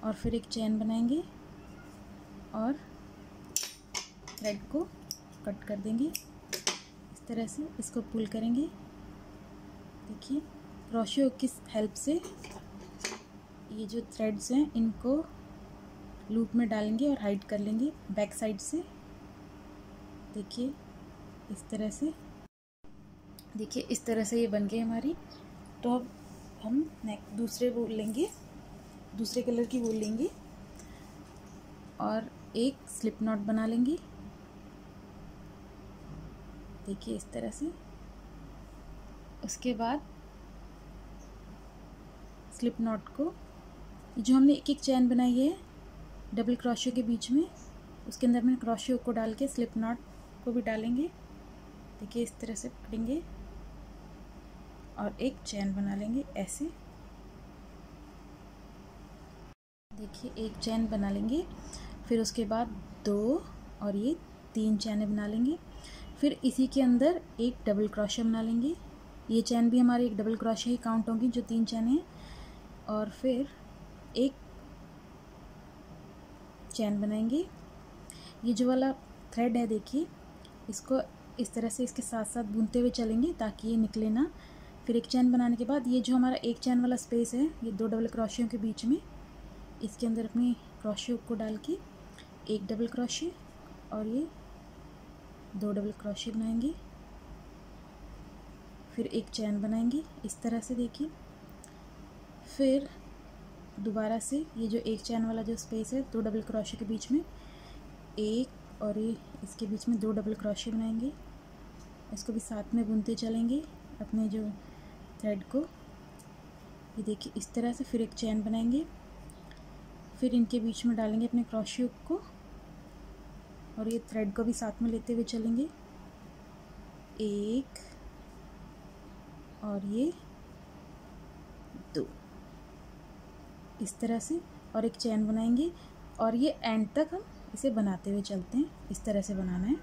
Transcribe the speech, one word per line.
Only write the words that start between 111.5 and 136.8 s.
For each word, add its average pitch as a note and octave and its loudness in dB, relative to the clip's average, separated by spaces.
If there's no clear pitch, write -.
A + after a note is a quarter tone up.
इसको - -4
भी A3 0
साथ G#3 -4
में A3+ 6
बुनते A3 4
चलेंगे A3+ 4
अपने A3 2
जो G#3+ 0
thread G#3 2
को, - 2
ये - -8
देखिए G#3 -2
इस - -6
तरह A#3+ 2
से। B3 -2
फिर A3+ 2
एक A3 0
chain G#3+ 2
बनाएंगे, A3+ 4
फिर B3 2
इनके A#3+ 6
बीच A3+ 0
में A#3 6
डालेंगे A3 4
अपने A#3+ 4
क्रोशे A3 0
हुक B3 2
को F#4 2
और A3 0
ये A#3 2
thread G#3+ 2
को A#3 2
भी A#3 4
साथ A3+ 0
में A#3 4
लेते A3+ 0
हुए A#3 4
चलेंगे, A#3 4
एक G#3+ 0
और G3+ 0
ये A#3+ 2
दो, D3+ 0
इस - -4
तरह A#3 2
से। E4+ 0
और A3 2
एक A3+ 2
chain A3 4
बनाएंगे A#3 6
और A3+ 6
ये D4 6
end A3 4